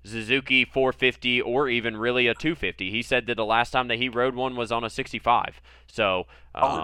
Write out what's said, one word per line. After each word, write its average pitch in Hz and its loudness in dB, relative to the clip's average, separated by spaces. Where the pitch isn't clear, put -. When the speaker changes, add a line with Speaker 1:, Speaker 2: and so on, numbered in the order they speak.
Speaker 1:
Suzuki 123 0
four 131 2
fifty 123 0
or 135 0
even 117 -2
really 123 2
a 117 4
two 160 -2
fifty. 92 -4
He 113 -4
said 120 0
that 120 -2
the 110 -2
last 113 2
time 127 0
that 117 -2
he 127 -2
rode 123 0
one 127 -4
was 117 -4
on 117 0
a 113 -4
sixty-five. - -2
So, 95 0
Speaker 2:
Oh, 135 2